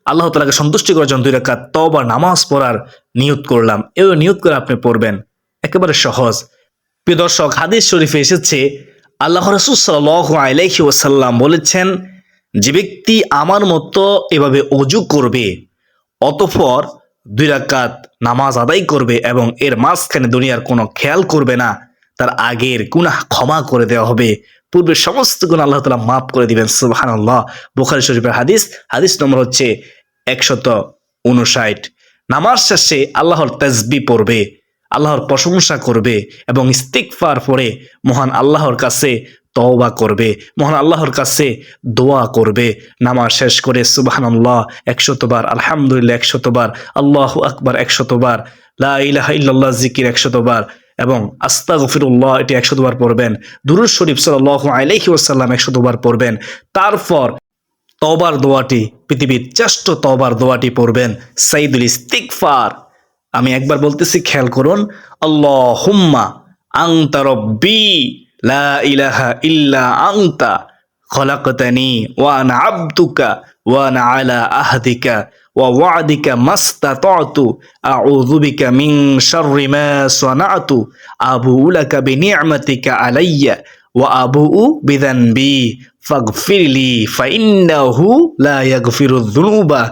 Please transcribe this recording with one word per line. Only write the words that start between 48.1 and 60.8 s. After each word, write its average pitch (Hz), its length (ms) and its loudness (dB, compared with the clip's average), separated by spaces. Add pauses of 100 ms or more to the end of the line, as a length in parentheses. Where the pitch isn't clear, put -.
বার, 120 260 0 (420)
লা 139 180 0
ইলাহা 139 340 0
ইল্লাল্লাহ 135 380 2
জিকির 123 360 -2
একশত 120 300 -2
বার 117 260 0 (360)
এবং 123 420 -2
আস্তাগফিরুল্লাহ 131 960 2
এটি 127 180 -2
একশত 127 260 0
বার 127 160 0
পড়বেন। 117 380 0 (320)
দুরূদ 185 200 4
শরীফ 165 320 0
সাল্লাল্লাহু 139 500 2
আলাইহি 143 420 0
ওয়াসাল্লাম 135 420 0
একশত 127 260 -2
বার 123 180 2
পড়বেন। 120 400 0 (360)
তারপর 185 600 0 (680)
তওবার 160 360 0
দোয়াটি, 131 540 0 (180)
পৃথিবীর 127 480 -2
শ্রেষ্ঠ - 340 0
তওবার 135 440 0
দোয়াটি 123 360 0
পড়বেন, 120 440 0 (220)